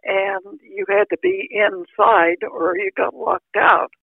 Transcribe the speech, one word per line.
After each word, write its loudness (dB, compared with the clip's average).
and -4
you -8
had 2
to -4
be -2
inside 2
or -2
you -4
got -2
locked -6
out. 2